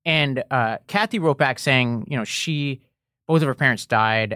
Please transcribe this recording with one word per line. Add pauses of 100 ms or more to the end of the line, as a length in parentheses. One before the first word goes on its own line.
And,
uh, (100)
Kathy
wrote
back
saying,
you
know,
she, (460)
both
of
her
parents
died